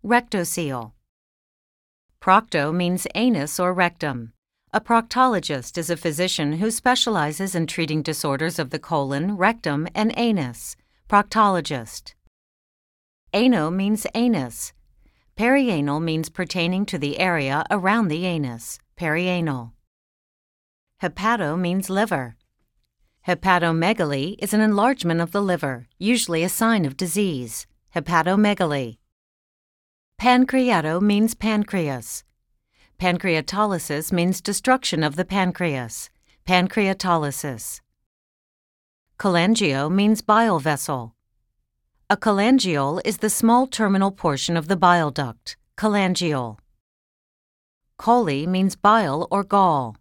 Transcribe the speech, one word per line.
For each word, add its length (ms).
Rectocele. 840
Procto 540
means 400
anus 460
or 120
rectum. 600
A 80
proctologist 1000
is 100
a 80
physician 580
who 180
specializes 800
in 140
treating 340
disorders 560
of 120
the 100
colon, 560
rectum, 580
and 220
anus. 580
Proctologist. 1040
Ano 380
means 420
anus. 600
Perianal 640
means 260
pertaining 580
to 120
the 220
area 500
around 380
the 180
anus. 540
Perianal. 720
Hepato 560
means 320
liver. 460
Hepatomegaly 1120
is 160
an 80
enlargement 580
of 100
the 120
liver, 440
usually 440
a 60
sign 380
of 100
disease. 680
Hepatomegaly. 1000
Pancreato 840
means 320
pancreas. 880
Pancreatolysis 1120
means 300
destruction 640
of 120
the 100
pancreas. 840
Pancreatolysis. 1300
Cholangio 720
means 300
bile 360
vessel. 560
A 80
cholangiole 880
is 140
the 120
small 360
terminal 460
portion 440
of 100
the 120
bile 320
duct. 480
Cholangiole. 800
Coli 500
means 280
bile 540
or 140
gall. 560